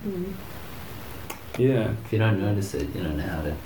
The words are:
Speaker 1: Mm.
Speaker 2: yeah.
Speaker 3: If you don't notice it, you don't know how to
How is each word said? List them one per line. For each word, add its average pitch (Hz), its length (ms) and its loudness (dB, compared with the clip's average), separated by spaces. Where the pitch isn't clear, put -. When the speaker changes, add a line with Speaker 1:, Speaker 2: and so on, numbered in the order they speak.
Speaker 1:
Mm. 185 180 -2
Speaker 2:
yeah. 120 320 6
Speaker 3:
If - 80 -8
you 107 60 6
don't 107 220 6
notice 101 340 2
it, - 200 0
you 92 80 -2
don't 76 140 0
know 76 100 0
how 80 160 -2
to 78 100 0